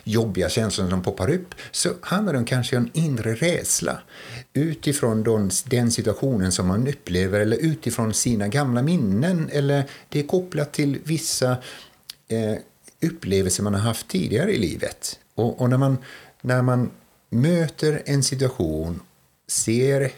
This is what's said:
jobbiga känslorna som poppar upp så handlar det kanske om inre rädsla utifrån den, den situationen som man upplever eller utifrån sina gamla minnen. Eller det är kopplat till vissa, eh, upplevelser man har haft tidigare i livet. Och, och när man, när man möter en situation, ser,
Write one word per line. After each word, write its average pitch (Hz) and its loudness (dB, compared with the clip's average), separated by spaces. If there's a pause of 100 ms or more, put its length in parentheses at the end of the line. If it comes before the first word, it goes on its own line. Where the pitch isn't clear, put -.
jobbiga 104 0
känslorna 101 0
som 92 0
poppar 98 0
upp 180 -6 (160)
så - -2 (120)
handlar 190 -2
det 123 0
kanske 123 0
om 120 0
inre 123 0
rädsla - -2 (540)
utifrån 135 0
den, 107 2 (140)
den 120 2
situationen 107 0
som 90 0
man 113 2
upplever 95 0
eller 110 2
utifrån 123 0
sina 104 0
gamla 123 2
minnen. 156 2
Eller 143 2 (260)
det 147 -2
är 147 0
kopplat 156 -2
till 143 0
vissa, 127 0 (680)
eh, 110 -2 (460)
upplevelser 95 0
man 101 0
har 98 0
haft 113 -2
tidigare 185 0
i - 0
livet. - -4 (160)
Och, 113 -2
och 123 4
när 127 4
man, 135 4 (440)
när 127 0
man 123 2 (380)
möter 151 2
en 143 2
situation, 85 -2 (460)
ser, 135 2